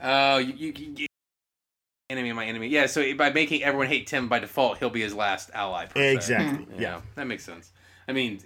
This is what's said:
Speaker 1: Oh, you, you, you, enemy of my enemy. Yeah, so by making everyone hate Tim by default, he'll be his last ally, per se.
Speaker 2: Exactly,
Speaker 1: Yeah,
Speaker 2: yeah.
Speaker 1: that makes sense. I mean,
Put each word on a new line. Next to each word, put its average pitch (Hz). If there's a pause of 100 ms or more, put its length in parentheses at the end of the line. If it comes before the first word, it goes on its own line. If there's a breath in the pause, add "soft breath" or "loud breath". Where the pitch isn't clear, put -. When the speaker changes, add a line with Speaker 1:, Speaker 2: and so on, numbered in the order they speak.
Speaker 1:
Oh, 135
you, 131 (200)
you, 147
you, 147 (1000)
enemy 127
of 117
my 113
enemy. 113
Yeah, 143
so 135
by 143
making 151
everyone 139
hate 131
Tim 127
by 117
default, 110
he'll 123
be 113
his 104
last 101
ally, 92
per 139
se. 139
Speaker 2:
Exactly, 110 (100)
Speaker 1:
Yeah, 98
Speaker 2:
yeah. 90 (140)
Speaker 1:
that 139
makes 110
sense. 85 (360 soft breath)
I 135
mean, 117